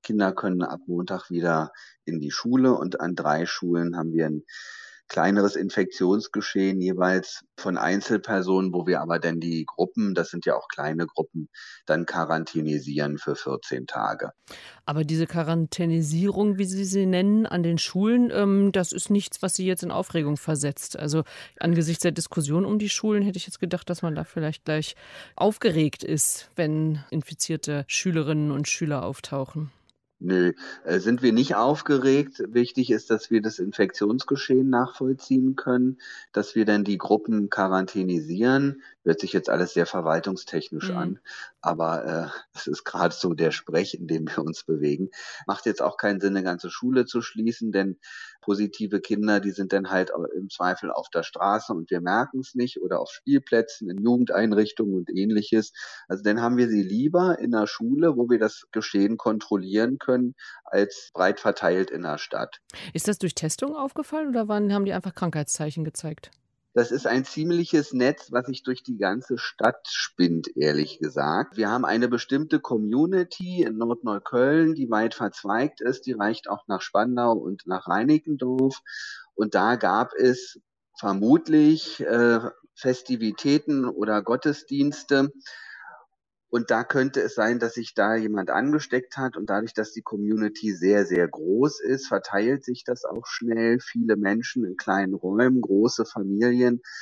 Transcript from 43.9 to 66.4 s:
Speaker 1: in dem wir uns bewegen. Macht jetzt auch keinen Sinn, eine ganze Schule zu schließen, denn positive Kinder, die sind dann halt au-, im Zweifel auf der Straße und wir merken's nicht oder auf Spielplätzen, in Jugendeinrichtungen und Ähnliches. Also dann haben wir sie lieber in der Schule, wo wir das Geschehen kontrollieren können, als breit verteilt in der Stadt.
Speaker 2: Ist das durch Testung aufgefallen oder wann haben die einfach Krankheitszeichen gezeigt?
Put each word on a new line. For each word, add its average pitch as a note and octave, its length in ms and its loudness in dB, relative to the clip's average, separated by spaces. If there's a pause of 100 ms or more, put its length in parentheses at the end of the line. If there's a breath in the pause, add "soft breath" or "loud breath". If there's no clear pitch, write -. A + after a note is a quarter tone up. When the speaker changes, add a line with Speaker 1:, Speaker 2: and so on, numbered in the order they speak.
Speaker 1:
in F2 120 -12
dem D#2+ 220 -2
wir D2+ 160 -4
uns D#2+ 180 -8
bewegen. D2+ 460 0 (360 loud breath)
Macht - 200 -4
jetzt G#2 160 0
auch - 160 0
keinen G2+ 240 0
Sinn, G2 160 2
eine F#2 80 -2
ganze F2 240 -4
Schule B2+ 360 0
zu A#2 160 -2
schließen, A2+ 520 -4
denn G2 260 0 (400 loud breath)
positive G2+ 640 -2
Kinder, G#2 400 2
die G2+ 100 -2
sind F#2+ 220 -4
dann F#2+ 160 0
halt F#2 240 0
au-, E2+ 100 -4
im F#2+ 260 -6
Zweifel F2+ 400 -4
auf - 200 -6
der E2 140 -2
Straße G2+ 500 -2
und E2 180 -6
wir F2 80 0
merken's A#2 560 -2
nicht B2 260 -2
oder F2+ 200 -2
auf - 100 -8
Spielplätzen, A#2 800 0
in F#2 80 -6
Jugendeinrichtungen G#2+ 1000 2
und F2 140 -2
Ähnliches. G#2+ 640 0 (340 loud breath)
Also G2 160 -4
dann G#2+ 160 2
haben A#2+ 160 2
wir B2 140 4
sie G#2 140 4
lieber D3+ 560 2
in A#2+ 120 0
der G#2+ 160 2
Schule, C#3+ 480 2
wo A#2+ 140 2
wir A#2 100 6
das - 320 -2
Geschehen G#2+ 460 0
kontrollieren G#2+ 840 0
können, B2+ 360 0 (280 loud breath)
als - 500 0
breit F2+ 280 2
verteilt F#2+ 500 0
in E2 120 -8
der D2+ 160 -4
Stadt. - 420 -8 (320 loud breath)
Speaker 2:
Ist - 160 -2
das G#3 80 -2
durch F3 180 -4
Testung C4+ 400 -4
aufgefallen D4 540 -4
oder A3+ 180 0
wann G#3 240 2
haben G3+ 140 2
die G3 80 -2
einfach F#3 200 -6
Krankheitszeichen D#3 720 -4
gezeigt? - 480 -10 (440)